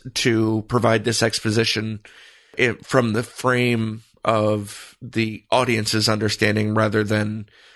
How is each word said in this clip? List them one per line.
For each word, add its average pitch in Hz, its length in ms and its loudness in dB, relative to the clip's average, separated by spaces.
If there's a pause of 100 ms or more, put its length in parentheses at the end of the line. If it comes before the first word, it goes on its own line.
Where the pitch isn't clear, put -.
(160)
to 110 540 2
provide 113 340 2
this 113 180 0
exposition 110 760 0 (580)
i-, 117 260 0
from 120 280 2
the 113 120 0
frame 117 800 -2 (200)
of 107 800 -2
the 113 500 -4
audience's 113 560 2
understanding 107 640 0
rather 107 300 2
than 107 460 -4 (260)